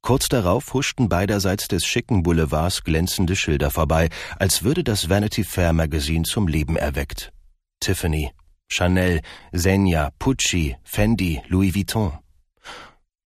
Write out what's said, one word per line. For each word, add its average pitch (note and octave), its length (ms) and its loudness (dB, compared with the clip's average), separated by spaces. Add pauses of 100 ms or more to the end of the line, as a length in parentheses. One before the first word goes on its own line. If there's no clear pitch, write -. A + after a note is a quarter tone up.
Kurz - 260 0
darauf A2 440 0
huschten C3 360 0
beiderseits F#2+ 600 0
des F2 160 -2
schicken G#2 400 0
Boulevards E2 580 0
glänzende E2+ 540 0
Schilder C#2+ 340 0
vorbei, D#2+ 380 2 (300)
als F#2+ 260 0
würde D#3+ 180 0
das G#2 280 -2
Vanity G#2 340 0
Fair E2+ 300 2
Magazine D#2+ 500 0
zum G2+ 240 -2
Leben D#2 280 0
erweckt. - 560 -6 (480)
Tiffany, D#2+ 520 -2 (340)
Chanel, F2+ 540 2 (340)
Zegna, F2+ 640 2
Pucci, E2+ 640 0
Fendi, G2+ 680 0
Louis F#2 260 2
Vuitton. G2 440 -2 (1080)